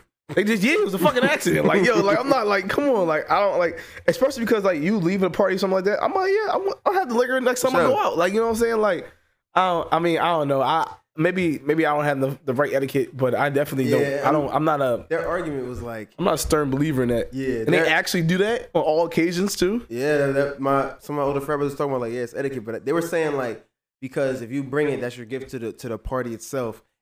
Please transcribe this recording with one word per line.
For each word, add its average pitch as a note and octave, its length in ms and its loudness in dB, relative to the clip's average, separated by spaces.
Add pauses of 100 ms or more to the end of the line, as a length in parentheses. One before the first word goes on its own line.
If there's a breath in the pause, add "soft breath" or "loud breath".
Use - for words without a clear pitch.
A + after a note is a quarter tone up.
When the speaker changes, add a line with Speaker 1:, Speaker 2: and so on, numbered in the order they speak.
(120)
Speaker 1:
<laughs> - 220 -12
Speaker 2:
they F#3 100 4
just, G#3 180 2
yeah, B3+ 100 4
it G#4 120 2
was F#3+ 100 -2
a G3 40 -2
fucking C4 260 2
accident. F3 420 2
Like, F#3 180 4
yo, A3+ 160 4
like, G3+ 180 4
I'm B3+ 100 -2
not, B3+ 180 4
like, G3 220 0
come C#4+ 220 0
on, G3+ 160 2
like, D#3 240 0
I E3+ 100 4
don't, F#3+ 180 2
like, E3+ 200 0 (280 loud breath)
especially A#3 380 2
because, G#3 200 2
like, F3+ 160 2
you G3 180 0
leaving F#3 280 2
a F3 40 0
party F#3+ 260 2
or - 20 -2
something F#3+ 180 0
like F#3 100 0
that. G#3 160 0
I'm - 120 0
like, F#4+ 180 0
"Yeah, G#4 200 0
I - 40 2
want, G4 300 -4
I'll G4 80 2
have F#4 140 0
the A#3+ 60 -4
liquor B3+ 260 2
next B3 220 0
time C4 140 2
I F3+ 40 4
Speaker 1:
Sure. D#3+ 100 4
Speaker 2:
go C#4 80 2
out." F#4 200 0
Like, F3+ 140 2
you G#3+ 80 0
know A3+ 60 0
what A#3 60 0
I'm A3 80 -2
saying? A#3 180 0
Like, G3+ 280 0 (480)
I F#3 140 2
don't, E3 240 -2
I D#3+ 60 2
mean, E3 200 2
I B2 100 0
don't D#3 200 0
know. C3+ 140 2
I, D3+ 280 0 (260)
maybe, E3+ 480 0
maybe D#3 200 2
I D3+ 100 2
don't D3 100 0
have C#3+ 160 0
the, C3+ 240 -2
the C3 100 -2
right C3+ 180 0
etiquette, C3+ 440 2
but B2+ 180 2
I C#3 160 2
definitely C#3 400 0
don't, D3 120 4
Speaker 1:
Yeah, C#3 220 -2
Speaker 2:
I C3+ 60 4
don't, D3 160 2
Speaker 1:
and B2 80 -4
Speaker 2:
I'm D3 100 2
not D3+ 160 2
a B2 280 0
Speaker 1:
their D#3 180 -2
argument D3+ 400 -4
was B2 160 -10
like A2+ 360 -12
Speaker 2:
I'm E3+ 80 -2
not - 80 2
a D3 40 -4
stern D3+ 320 0
believer C3+ 320 0
in A#2+ 60 0
that. A#2 260 -2
Speaker 1:
Yeah, C3 260 -2
Speaker 2:
And - 60 -4
they D3+ 60 0
Speaker 1:
they're E3 160 2
Speaker 2:
actually E3+ 340 0
do E3+ 160 2
that G#3+ 360 -2
on E3 80 2
all D#3+ 240 2
occasions F3 500 0
too? G#3+ 320 0
Speaker 1:
Yeah, C#3 400 0
that, C#3 320 -2
my, C3+ 400 0
some D3 180 -8
of C#3+ 40 -2
my C#3 40 0
older C#3 140 -2
friends C#3+ 220 -2
was C#3 120 -2
talking C#3+ 160 -2
about, B2+ 120 -2
like, A#2 100 -6
"Yeah, B2 80 -6
it's A#2+ 140 -8
etiquette," C3+ 300 -6
but A2 220 -8
they C3+ 60 0
were E3 100 0
saying, D#3+ 340 -2
like, A#2+ 280 -6 (360)
because C3 420 -4
if A2+ 100 -12
you C#3 100 -4
bring C#3+ 280 -2
it, B2+ 100 -4
that's B2 160 -8
your A#2+ 100 -16
gift C3 240 -10
to C3 80 -8
the, A2+ 140 -8
to - 160 -12
the A2 100 -6
party B2 360 -6
itself. A#2 500 -8 (180)